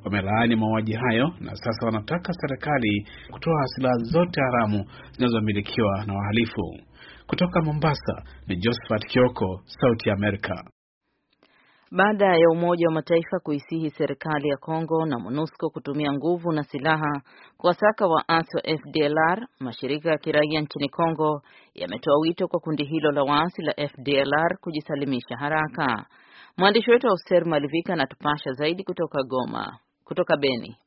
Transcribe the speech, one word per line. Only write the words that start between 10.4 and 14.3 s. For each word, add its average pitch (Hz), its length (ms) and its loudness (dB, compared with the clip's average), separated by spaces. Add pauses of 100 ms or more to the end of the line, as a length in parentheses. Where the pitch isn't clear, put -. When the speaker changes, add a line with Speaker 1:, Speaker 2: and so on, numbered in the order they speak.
Speaker 2:
Baada 196 460 4
ya 165 160 8
Umoja 170 360 2
wa 160 60 2
Mataifa 170 480 0
kuisihi 156 480 -4
serikali 147 580 -4